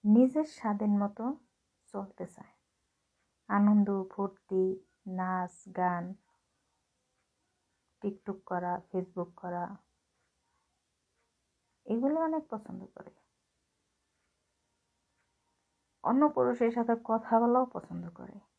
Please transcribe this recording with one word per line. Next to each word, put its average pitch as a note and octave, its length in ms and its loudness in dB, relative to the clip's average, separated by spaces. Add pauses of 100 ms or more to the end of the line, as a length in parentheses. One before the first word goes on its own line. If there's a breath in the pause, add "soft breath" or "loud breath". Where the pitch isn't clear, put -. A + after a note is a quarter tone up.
নিজের C4 420 6 (100)
স্বাধীন G#3 420 -2
মতো G3+ 260 -4 (640)
চলতে - 380 -12
চায়, - 280 -20 (920)
আনন্দ, G#3 400 6 (220)
ফুর্তি, G3 540 -2 (540)
নাচ, F#3 360 -4 (220)
গান, F3+ 280 0 (2000)
টিকটক G3 360 -8 (120)
করা, F3+ 220 -4 (160)
Facebook F3+ 420 -8 (120)
করা, F3 220 -8 (2250)
এগুলো C4 300 0 (100)
অনেক D#4 220 -2
পছন্দ G3+ 320 -12 (140)
করে। - 180 -20 (3000)
অন্য C4 180 2 (120)
পুরুষের B3 380 2
সাথে A#3 220 0 (100)
কথা A3+ 360 -2
বলাও A#3+ 300 4
পছন্দ - 340 -12 (140)
করে G3+ 180 -18 (220)